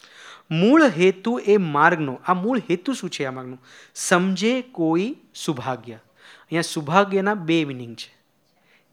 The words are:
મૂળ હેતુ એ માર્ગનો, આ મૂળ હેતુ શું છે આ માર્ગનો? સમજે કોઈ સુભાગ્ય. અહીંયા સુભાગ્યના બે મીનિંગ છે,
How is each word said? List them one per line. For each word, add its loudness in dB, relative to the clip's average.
મૂળ 6
હેતુ 2
એ 4
માર્ગનો, 2
આ 2
મૂળ -2
હેતુ -4
શું -8
છે -6
આ -6
માર્ગનો? -12
સમજે 0
કોઈ -2
સુભાગ્ય. -8
અહીંયા -10
સુભાગ્યના 0
બે -2
મીનિંગ -12
છે, -20